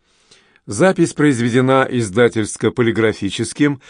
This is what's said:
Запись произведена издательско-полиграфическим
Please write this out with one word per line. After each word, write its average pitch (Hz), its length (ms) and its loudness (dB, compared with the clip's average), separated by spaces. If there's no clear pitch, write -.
Запись 170 480 0
произведена 131 720 2
издательско-полиграфическим 113 2000 -2